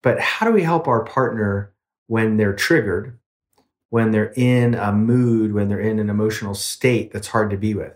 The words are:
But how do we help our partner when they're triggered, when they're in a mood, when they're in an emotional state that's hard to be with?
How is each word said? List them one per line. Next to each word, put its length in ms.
But 180
how 260
do 80
we 100
help 240
our 160
partner 720
when 300
they're 180
triggered, 600
when 220
they're 240
in 400
a 180
mood, 600
when 140
they're 140
in 180
an 100
emotional 460
state 560
that's 160
hard 220
to 80
be 160
with? 220